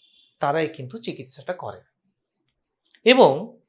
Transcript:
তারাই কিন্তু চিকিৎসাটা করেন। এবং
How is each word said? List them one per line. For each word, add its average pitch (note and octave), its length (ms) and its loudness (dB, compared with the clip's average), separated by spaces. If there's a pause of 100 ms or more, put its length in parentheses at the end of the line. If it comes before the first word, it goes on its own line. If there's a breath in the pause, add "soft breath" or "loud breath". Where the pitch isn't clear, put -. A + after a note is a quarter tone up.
(400)
তারাই D3+ 280 0
কিন্তু C#3 300 -14
চিকিৎসাটা C#3+ 560 -12
করেন। G#2 280 -14 (1200)
এবং A3 540 4 (120)